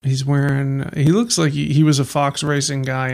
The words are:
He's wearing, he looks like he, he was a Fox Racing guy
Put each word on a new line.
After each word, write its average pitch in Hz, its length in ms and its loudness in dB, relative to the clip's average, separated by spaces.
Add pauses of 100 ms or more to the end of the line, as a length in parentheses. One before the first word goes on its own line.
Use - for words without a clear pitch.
He's 135 160 -2
wearing, 139 680 0
he 143 160 2
looks 233 260 2
like 156 160 2
he, 147 200 -2
he 147 100 4
was 151 160 4
a 139 60 2
Fox 143 400 -2
Racing 143 380 -2
guy 131 320 -4